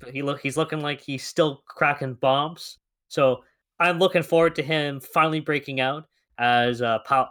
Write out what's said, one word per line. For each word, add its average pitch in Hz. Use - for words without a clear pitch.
he 139
look, 139
he's 135
looking 156
like 147
he's 135
still 151
cracking 143
bombs. 139
So 131
I'm 170
looking 180
forward 165
to 151
him 147
finally 160
breaking 147
out 139
as 120
a 113
pow-, 131